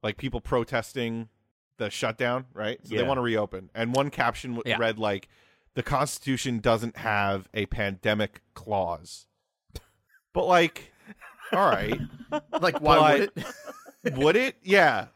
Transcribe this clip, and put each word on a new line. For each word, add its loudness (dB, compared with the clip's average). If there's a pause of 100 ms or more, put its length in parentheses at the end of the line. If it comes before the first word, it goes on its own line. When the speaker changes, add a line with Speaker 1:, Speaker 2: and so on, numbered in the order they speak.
Speaker 1:
like, -4
people -6
protesting -4 (500)
the -4
shutdown, -4
right? -6
So -8
Speaker 2:
Yeah. 0
Speaker 1:
they 0
wanna 0
reopen. -2
And -4
one 2
caption -4
w- -6
Speaker 3:
Yeah. 0
Speaker 1:
read, 0
like, -2 (460)
"The -4
Constitution -2
doesn't 0
have 0
a -2
pandemic -2 (120)
clause." -6 (1040)
But, 0
like, 2 (600)
all 4
right. 0 (300)
Speaker 4:
<laughs> -4 (200)
Like, 0
why 6
Speaker 1:
But -12
Speaker 4:
would -10 (600)
it? -2
<laughs> -4
Speaker 1:
would 4
it? 0
Yeah. 4